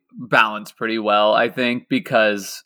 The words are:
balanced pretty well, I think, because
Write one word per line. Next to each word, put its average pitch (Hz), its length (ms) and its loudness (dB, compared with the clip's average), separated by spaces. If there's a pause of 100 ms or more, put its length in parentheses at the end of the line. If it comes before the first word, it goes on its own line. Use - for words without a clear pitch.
(300)
balanced 107 460 0
pretty 113 240 -4
well, 107 340 2
I 117 140 2
think, 123 420 -4
because 107 760 -2